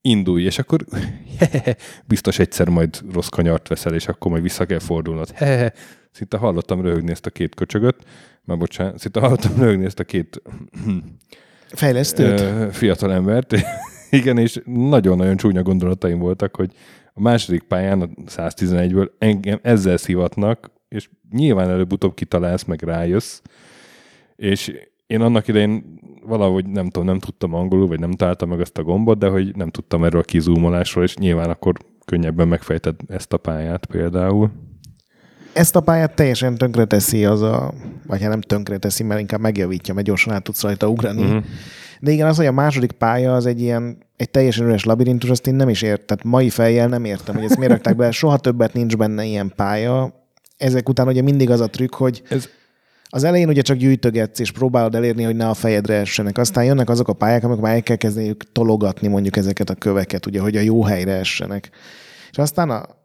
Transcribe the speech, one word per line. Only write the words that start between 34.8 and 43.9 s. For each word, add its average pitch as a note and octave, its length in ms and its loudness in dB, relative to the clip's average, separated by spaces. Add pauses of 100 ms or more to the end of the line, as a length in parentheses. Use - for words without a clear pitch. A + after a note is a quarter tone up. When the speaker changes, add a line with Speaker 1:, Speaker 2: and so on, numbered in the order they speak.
Speaker 2:
Ezt E3 240 2
a F3 40 6
pályát D#3+ 340 2
teljesen B2+ 420 2
tönkreteszi A2+ 680 2
az G#2 180 4
a, A2 300 0 (340)
vagy G2 140 -4
hát G#2+ 100 -2
nem A2 100 -2
tönkreteszi, G2+ 640 -4
mert G#2+ 180 -2
inkább G#2 200 -4
megjavítja, G2 540 -2
mert G2+ 120 -2
gyorsan G#2 260 0
át G2 100 -2
tudsz - 200 -8
rajta G#2 260 0
ugrani. A2+ 340 -2
Speaker 1:
Mhm. G2+ 140 2 (640)
Speaker 2:
De C#3+ 100 0
igen, D3+ 160 2
az, D#3 100 2
hogy D#3+ 100 2
a C3 60 2
második C3+ 400 0
pálya B2 420 2
az B2 120 2
egy A#2+ 140 -2
ilyen, A#2+ 380 -2 (180)